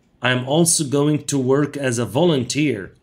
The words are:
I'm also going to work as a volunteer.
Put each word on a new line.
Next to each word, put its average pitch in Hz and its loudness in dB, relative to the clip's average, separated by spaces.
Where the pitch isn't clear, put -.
I'm 123 0
also 165 2
going 143 0
to 143 -2
work 139 0
as 127 -2
a 120 -2
volunteer. 131 0